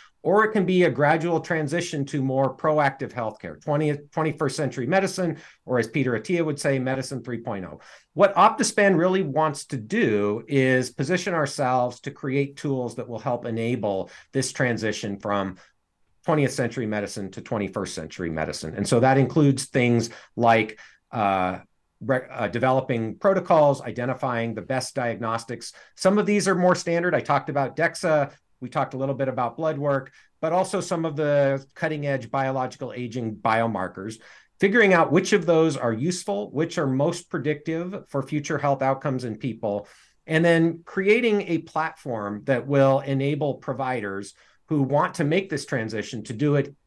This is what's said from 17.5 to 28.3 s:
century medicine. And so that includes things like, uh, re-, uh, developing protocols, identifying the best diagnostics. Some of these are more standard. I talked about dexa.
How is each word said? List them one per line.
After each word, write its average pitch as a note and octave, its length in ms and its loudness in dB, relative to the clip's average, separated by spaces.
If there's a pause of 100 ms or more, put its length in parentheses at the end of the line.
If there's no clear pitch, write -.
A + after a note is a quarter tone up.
century E2+ 340 -8
medicine. D#2 460 -6
And G2 120 -4
so A#2+ 120 4
that C3 200 4
includes C#3 480 2
things A#2+ 440 2 (240)
like, A2+ 460 2 (320)
uh, F#2+ 460 0 (420)
re-, B2+ 280 -2
uh, A#2+ 200 -4
developing A#2+ 680 -2
protocols, E3+ 640 4
identifying A#2+ 720 -4
the G#2 80 -10
best C3 340 -6
diagnostics. A#2 760 -6 (220)
Some G3 240 2
of G3+ 80 0
these G3+ 220 2
are F#3 80 2
more F3+ 180 4
standard. E3+ 400 -2
I B2 60 2
talked C#3+ 300 0
about C3+ 260 -2
dexa. D#3 560 0 (280)